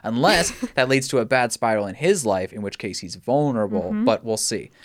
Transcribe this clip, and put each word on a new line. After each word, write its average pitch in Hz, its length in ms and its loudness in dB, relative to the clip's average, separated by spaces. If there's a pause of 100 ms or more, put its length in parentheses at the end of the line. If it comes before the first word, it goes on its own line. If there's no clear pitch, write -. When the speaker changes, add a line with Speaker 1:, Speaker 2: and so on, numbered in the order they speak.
Speaker 1:
Unless 165 480 2
Speaker 2:
<laughs> - 240 -8
Speaker 1:
that 127 140 2
leads 135 200 2
to 131 100 2
a 113 60 2
bad 123 260 2
spiral 110 340 0
in 95 100 -6
his 165 300 0
life, 95 260 0
in 107 100 -10
which 101 180 -6
case 92 200 -6
he's 87 160 -12
vulnerable, 110 680 0
Speaker 2:
Mm-hmm. 107 220 -2
Speaker 1:
but 110 180 2
we'll - 140 -2
see. - 340 -6 (140)